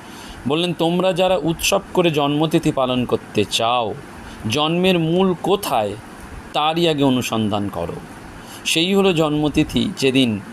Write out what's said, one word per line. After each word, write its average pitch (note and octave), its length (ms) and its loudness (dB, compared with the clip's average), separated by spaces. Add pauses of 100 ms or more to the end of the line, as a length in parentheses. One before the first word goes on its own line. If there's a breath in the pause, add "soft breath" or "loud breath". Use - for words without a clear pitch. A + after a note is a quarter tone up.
(480 loud breath)
বললেন, E3 260 0
"তোমরা F3+ 380 2
যারা F#3 240 2
উৎসব E3 440 0 (140)
করে F3 160 4
জন্মতিথি D3+ 640 2
পালন B2+ 320 0
করতে A2 400 0
চাও, A2+ 500 0 (560 loud breath)
জন্মের E3+ 480 2
মূল F3 440 2
কোথায় B2 540 0 (560)
তারই D#3+ 360 2
আগে D3+ 140 2
অনুসন্ধান A2 640 2
করো। E2+ 240 -6 (720 loud breath)
সেই F3 300 2
হলো G3 180 6
জন্মতিথি, D3+ 840 2
যেদিন B2 420 2 (120)